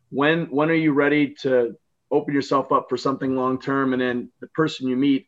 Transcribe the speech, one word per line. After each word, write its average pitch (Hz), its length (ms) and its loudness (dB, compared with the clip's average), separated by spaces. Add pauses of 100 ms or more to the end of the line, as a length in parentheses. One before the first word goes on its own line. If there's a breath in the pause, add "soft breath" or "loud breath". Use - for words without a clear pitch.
(100)
when, 156 360 0
when 147 240 0
are 165 40 2
you 160 180 2
ready 143 480 2
to 123 340 0 (380)
open 147 220 0
yourself 139 360 0
up 135 180 2
for 127 80 -2
something 131 380 -4
long-term? 131 600 -2
And 127 60 -2
then 123 300 -4 (100)
the - 80 -14
person 151 380 -4
you 127 100 -2
meet, 135 320 2